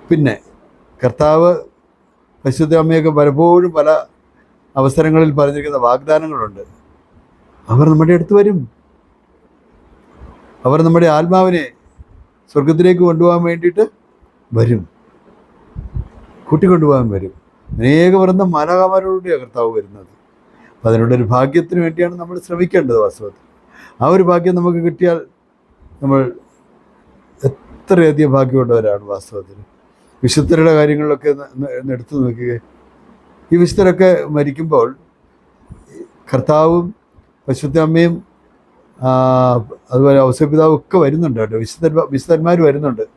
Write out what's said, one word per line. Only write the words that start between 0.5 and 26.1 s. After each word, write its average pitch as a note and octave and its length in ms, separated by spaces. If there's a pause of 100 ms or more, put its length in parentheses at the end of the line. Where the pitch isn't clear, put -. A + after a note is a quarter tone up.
കർത്താവ് D#3 460 (920)
പരിശുദ്ധ D3+ 380
അമ്മയൊക്കെ D#3+ 360
പലപ്പോഴും E3+ 600
പല D3+ 100 (920)
അവസരങ്ങളിൽ D#3 600
പറഞ്ഞിരിക്കുന്ന C#3+ 480
വാഗ്ദാനങ്ങളുണ്ട്. C3+ 760 (1080)
അവർ C3+ 200
നമ്മുടെ D#3+ 260
അടുത്ത് E3+ 220
വരും, G3+ 180 (2000)
അവർ D3 200
നമ്മുടെ E3+ 200 (100)
ആത്മാവിനെ F3 480 (840)
സ്വർഗത്തിലേക്ക് E3+ 560
കൊണ്ടുപോകാൻ E3+ 420
വേണ്ടിയിട്ട് F3 340 (760)
വരും, A#2 240 (1700)
കൂട്ടിക്കൊണ്ടുപോകാൻ D#3 680
വരും. F#2+ 180 (420)
അനേക D3+ 460
വൃന്ദം F#3 340
മാലാഖമാരോടുകൂടിയാണ് F#3 880
കർത്താവ് A#2 340
വരുന്നത്. G2 340 (640)
അപ്പം - 140
അതിനുള്ളൊരു A#2 440
ഭാഗ്യത്തിന് E3 520
വേണ്ടിയാണ് E3+ 360
നമ്മൾ F3 140 (120)
ശ്രമിക്കേണ്ടത് E3+ 560
വാസ്തവത്തിൽ. G2+ 400 (580)
ആ C3 140
ഒരു F#3+ 160
ഭാഗ്യം F3 280
നമുക്ക് E3+ 280
കിട്ടിയാൽ E3+ 320 (800)
നമ്മൾ C3+ 200 (1300)